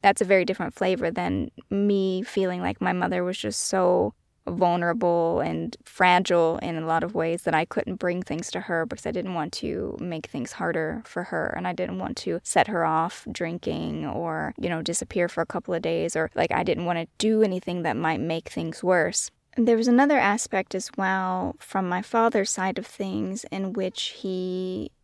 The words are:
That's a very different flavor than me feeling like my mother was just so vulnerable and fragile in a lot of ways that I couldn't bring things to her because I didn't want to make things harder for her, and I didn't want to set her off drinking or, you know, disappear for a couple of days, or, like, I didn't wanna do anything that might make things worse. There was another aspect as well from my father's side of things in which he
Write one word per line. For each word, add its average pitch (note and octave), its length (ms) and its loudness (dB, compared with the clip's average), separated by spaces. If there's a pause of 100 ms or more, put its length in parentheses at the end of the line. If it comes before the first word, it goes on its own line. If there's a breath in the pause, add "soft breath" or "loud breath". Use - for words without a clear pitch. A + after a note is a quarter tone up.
That's G3 200 6
a F#3+ 40 2
very F#3+ 180 6
different - 300 -2
flavor F#3 360 2
than - 400 -2 (180)
me G3 540 2
feeling F3+ 380 0
like F3+ 200 -2
my F#3 120 2
mother F3+ 320 0
was F3+ 120 -2
just - 300 -4
so F3+ 480 4 (320)
vulnerable E3+ 960 2
and E3 440 -4
fragile F3+ 760 4
in E3 180 -4
a D#3+ 100 -4
lot E3 160 2
of E3+ 120 -6
ways E3 280 0
that E3 120 0
I D#3+ 100 4
couldn't - 320 -4
bring F3+ 260 -2
things E3 300 -6
to F3+ 80 -4
her E3 260 -2
because - 200 -8
I - 40 -2
didn't F3+ 240 -4
want E3 200 -4
to - 460 -4
make E3 260 -6
things C3 260 -8
harder E3 520 -2
for - 200 -8
her, D#3+ 320 -4
and F3+ 100 -4
I F3+ 60 -2
didn't F3+ 260 -4
want F#3 200 -6
to F3 240 -4
set - 260 2
her F3 160 0
off D#3+ 460 0
drinking D#3+ 760 -6
or, D#3+ 520 -4
you F3 100 -4
know, E3 120 -2
disappear F3 480 -2
for E3+ 140 -2
a E3 40 0
couple F3+ 280 -4
of E3 80 -2
days, E3 340 0
or, D#3+ 180 0
like, - 180 2
I - 100 2
didn't F3+ 240 0
wanna E3+ 200 -2 (120)
do A3 240 4
anything F#3 400 0
that D#3 140 0
might D#3+ 240 0
make D#3+ 280 -4
things E3 340 -6
worse. F3 480 2 (260)
There A#3 200 6
was A3+ 120 2
another C#4 300 6
aspect G3+ 560 0
as F#3+ 220 -4
well F#3 640 0
from F#3+ 300 -2
my F3+ 120 0
father's A3+ 500 2
side F#3+ 280 -2
of - 80 -8
things G3 640 -4
in F#3+ 240 -4
which F#3 460 -4
he F#3 720 -4 (120)